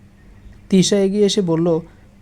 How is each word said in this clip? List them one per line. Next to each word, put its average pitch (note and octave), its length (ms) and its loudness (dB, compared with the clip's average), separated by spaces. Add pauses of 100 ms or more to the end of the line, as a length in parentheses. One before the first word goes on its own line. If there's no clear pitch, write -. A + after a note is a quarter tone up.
(680)
তিশা F#3+ 280 2
এগিয়ে G3+ 280 0
এসে G3+ 160 -2
বলল, E3 380 0 (420)